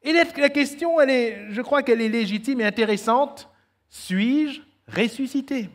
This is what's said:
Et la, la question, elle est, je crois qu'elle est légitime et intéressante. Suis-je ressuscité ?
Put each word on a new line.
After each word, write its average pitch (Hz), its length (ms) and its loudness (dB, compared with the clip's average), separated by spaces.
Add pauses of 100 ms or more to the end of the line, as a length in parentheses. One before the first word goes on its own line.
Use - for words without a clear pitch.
Et 302 100 -2
la, 339 120 4 (120)
la 285 140 4
question, 294 500 0
elle 269 100 6
est, 226 400 0
je 208 100 -4
crois 277 220 0
qu'elle 233 200 2
est 220 60 0
légitime 220 520 -2
et 214 60 0
intéressante. 226 840 0 (380)
Suis-je 262 720 -2 (260)
ressuscité ? 247 880 -4